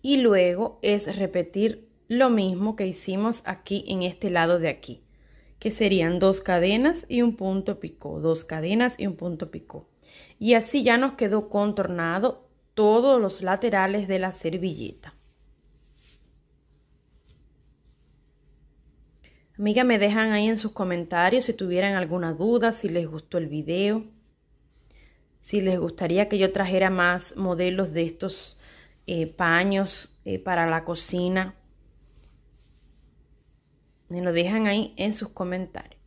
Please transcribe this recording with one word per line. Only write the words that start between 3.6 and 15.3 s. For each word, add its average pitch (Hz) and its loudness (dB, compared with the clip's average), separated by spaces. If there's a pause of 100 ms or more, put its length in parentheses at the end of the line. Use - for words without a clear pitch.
en 185 -2
este 185 -4
lado 170 2
de 160 0
aquí, - -12 (560)
que 214 -4
serían 180 2
dos 190 4
cadenas 208 2
y 240 2
un 233 2
punto 190 -4
picó, 156 -10
dos 160 0
cadenas 202 0
y 202 -4
un 170 -6
punto 170 -8
picó. - -16 (500)
Y 226 4
así 226 2
ya 233 6
nos 269 0
quedó 214 0
contornado 196 -2 (240)
todos 233 6
los 196 -2
laterales 196 0
de 190 0
la 185 -2
servilleta. 170 -8 (4000)